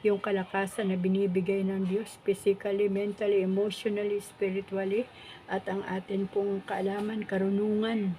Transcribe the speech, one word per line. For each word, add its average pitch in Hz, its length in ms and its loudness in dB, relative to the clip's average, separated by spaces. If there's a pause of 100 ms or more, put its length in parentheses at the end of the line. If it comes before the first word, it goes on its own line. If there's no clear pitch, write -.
yung 202 160 4
kalakasan 196 720 0
na - 40 0
binibigay 190 680 2
ng 190 240 0
Diyos, 214 320 -2
physically, 196 640 2
mentally, 202 560 2
emotionally, 202 800 0
spiritually, 196 880 -2 (380)
at 190 180 -2
ang 196 220 -2
atin 190 420 -2
pong 202 380 0
kaalaman, 202 560 -2
karunungan 202 960 2